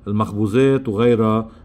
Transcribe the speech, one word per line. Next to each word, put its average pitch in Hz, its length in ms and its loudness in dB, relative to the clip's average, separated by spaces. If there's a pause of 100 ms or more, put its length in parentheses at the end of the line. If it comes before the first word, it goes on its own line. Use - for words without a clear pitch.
المخبوزات 110 840 0
وغيرها 110 600 0 (160)